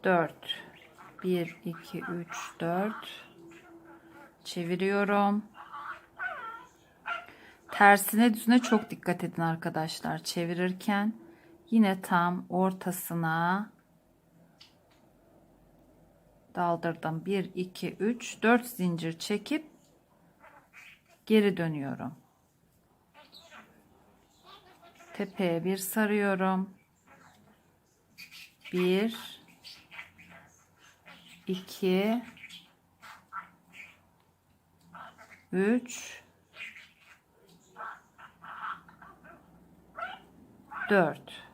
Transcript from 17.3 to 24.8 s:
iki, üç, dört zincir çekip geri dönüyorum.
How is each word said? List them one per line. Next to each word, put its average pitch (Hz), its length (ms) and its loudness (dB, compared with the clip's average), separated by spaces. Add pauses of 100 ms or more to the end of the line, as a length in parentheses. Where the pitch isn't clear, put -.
iki, 180 400 -6
üç, - 480 -4
dört 233 240 6
zincir 165 520 -2
çekip 240 480 -2 (1600)
geri 202 300 6
dönüyorum. 151 580 -4 (3000)